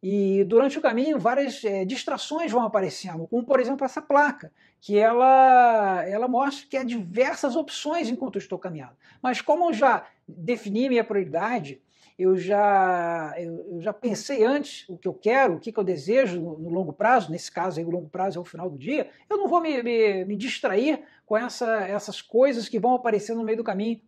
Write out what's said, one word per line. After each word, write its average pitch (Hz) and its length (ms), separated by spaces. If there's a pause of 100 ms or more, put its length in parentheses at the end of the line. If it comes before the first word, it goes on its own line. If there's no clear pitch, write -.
E 196 400
durante 254 340
o 311 40
caminho 269 360
várias, 247 460
é, 196 220
distrações 294 680
vão 233 140
aparecendo, 185 640
como 240 180
por 254 160
exemplo 269 240
essa 285 160
placa, 285 500 (300)
que 202 160
ela, 240 1080
ela 214 220
mostra 269 420
que 277 60
há 262 80
diversas 240 720
opções 302 540
enquanto 240 260
eu 196 60
estou - 180
caminhando. 147 380 (240)
Mas 254 180
como 339 300
eu 311 40
já 226 320 (220)
defini 214 600
minha 226 160
prioridade, 180 760 (380)
eu 185 180
já, 180 1000
eu, 165 360
eu 170 80
já 208 100
pensei 226 520
antes 285 440
o 180 80
que - 120
eu 175 60
quero, 240 420
o - 40
que, 226 120
que - 80
eu 202 40
desejo 180 560
no, 165 200
no 165 100
longo 170 240
prazo, 214 380
nesse - 200
caso 170 280
aí 165 60
o 170 40
longo 165 200
prazo 185 280
é 175 40
o 170 40
final 170 240
do 147 80
dia, 214 320 (180)
eu 427 100
não 403 100
vou 339 120
me, 302 220
me, 220 440
me 202 100
distrair 240 680 (240)
com 214 100
essa, 226 520
essas 202 340
coisas 240 480
que 226 100
vão 240 140
aparecendo 226 440
no 226 60
meio 220 140
do 226 60
caminho. 220 440